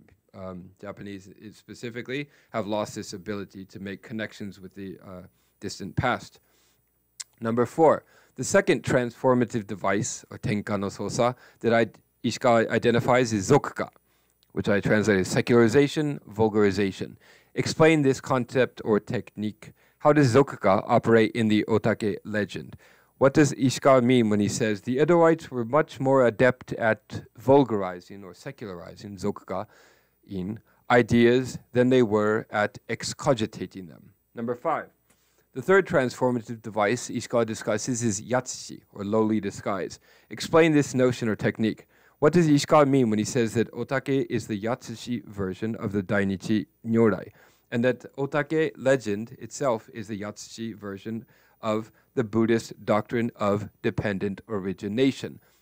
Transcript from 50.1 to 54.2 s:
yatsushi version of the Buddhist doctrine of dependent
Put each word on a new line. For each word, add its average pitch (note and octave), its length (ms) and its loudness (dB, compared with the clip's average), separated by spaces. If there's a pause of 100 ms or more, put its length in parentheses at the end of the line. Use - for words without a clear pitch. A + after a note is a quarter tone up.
yatsushi G#2+ 520 -12
version G#2 520 -10 (360)
of A2 300 -4 (240)
the B2+ 80 0
Buddhist A2+ 500 0 (120)
doctrine A2+ 500 -2
of G#2 340 -2 (120)
dependent G2+ 640 -4